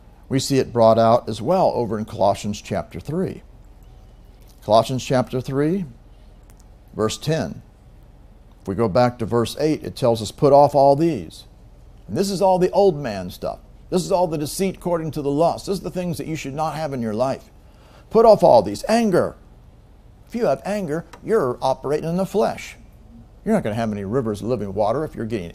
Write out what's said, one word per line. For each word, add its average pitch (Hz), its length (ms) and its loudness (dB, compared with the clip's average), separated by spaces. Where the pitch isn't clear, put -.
We 131 140 -2
see 139 180 0
it 110 140 -2
brought 113 260 6
out 113 300 4
as 107 140 -8
well 165 320 2
over 113 240 -4
in 107 80 -6
Colossians 101 540 -2
chapter - 380 -8
three. 160 440 -6
Colossians 113 400 2
chapter 127 340 -2
three, 147 460 -4
verse 107 220 -2
ten. 147 420 -4
If - 40 -12
we 98 80 -4
go 113 140 0
back 123 300 2
to 113 80 -4
verse 113 340 0
eight, 151 240 0
it - 100 -8
tells 117 280 0
us, 101 100 -8
"Put 143 220 4
off 143 200 8
all 139 220 6
these." 143 480 -4
And 196 80 -6
this 202 140 -2
is 180 100 -4
all 190 180 4
the 180 120 2
old 190 260 2
man 101 320 -8
stuff. 78 300 -10
This 175 120 0
is 156 80 -6
all 180 160 2
the 160 120 -4
deceit 175 380 -4
according 160 340 -4
to 151 120 -8
the 139 80 -2
lust. 143 360 0
This 196 80 -4
is - 100 -8
the 180 60 -8
things 180 260 -6
that 143 100 -10
you 156 100 -6
should 135 180 -10
not 156 200 -4
have 151 200 -6
in 123 80 -6
your 110 120 -4
life. 120 360 -4
"Put 226 160 6
off 214 180 8
all 127 200 8
these." 104 260 -6
Anger. 180 480 2
If - 80 -20
you 226 120 -2
have 139 180 0
anger, 180 400 -4
you're 160 380 0
operating 135 480 -2
in 170 80 -2
the 190 100 -2
flesh. - 500 -4
You're 226 100 0
not 190 80 0
gonna 107 140 -4
have 117 160 -2
any 101 140 -6
rivers 107 340 -2
of 104 80 -6
living 104 240 -4
water 104 320 0
if - 100 -10
you're 113 120 -6
getting 101 280 -6